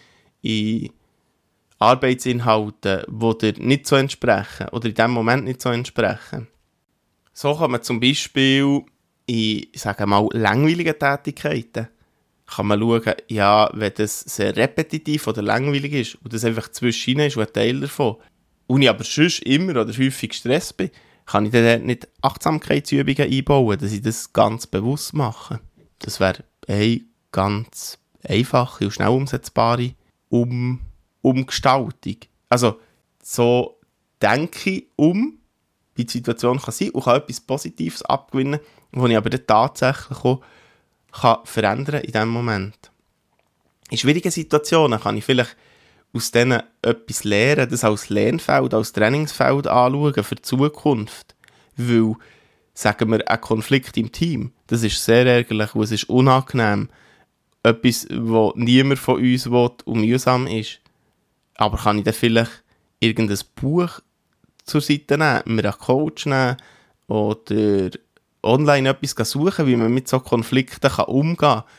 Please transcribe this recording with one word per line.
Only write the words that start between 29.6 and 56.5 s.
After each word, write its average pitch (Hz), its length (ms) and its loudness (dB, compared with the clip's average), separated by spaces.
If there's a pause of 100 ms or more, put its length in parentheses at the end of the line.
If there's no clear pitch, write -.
Um-, 123 520 -2 (420)
Umgestaltung. 131 920 -2 (320)
Also, 120 320 2 (420)
so 120 560 0 (440)
denke 139 480 0
ich 190 160 -6 (100)
um, 202 420 2 (560)
wie 123 100 -4
die - 80 -8
Situation 123 480 -2
kann - 140 -10
sein 202 160 -4
und - 140 -6
kann 123 120 4
etwas 147 240 -8
Positives - 640 -8
abgewinnen, 135 580 -2 (320)
das 127 160 0
ich 113 80 4
aber 107 140 0
dann 127 160 -6
tatsächlich 127 800 0
auch 127 180 0 (680)
kann - 320 2
verändern 127 580 -2
in - 100 -10
diesem 110 160 0
Moment. 110 640 -4 (1000)
In 127 80 -4
schwierigen 156 320 2
Situationen 156 680 2
kann 107 160 -2
ich 104 80 -6
vielleicht 123 320 0 (560)
aus - 180 -6
denen 120 320 2 (200)
etwas - 420 -2
lernen, 120 440 2
das 123 160 -2
als 107 240 0
Lernfeld, 127 640 0
als 110 180 -2
Trainingsfeld 135 720 0
anschauen 131 580 2
für - 100 -8
die - 80 -10
Zukunft. 131 920 -2 (420)
Weil, 117 380 2 (600)
sagen 107 360 0
wir, 107 180 0
ein 110 120 0
Konflikt 131 560 -2
im 113 160 -2
Team, 147 400 -4 (140)
das 117 160 -2
ist 107 220 -2
sehr 120 220 6
ärgerlich 117 480 2
und 110 100 0
es 107 80 -4
ist 104 120 -4
unangenehm. 127 840 2 (760)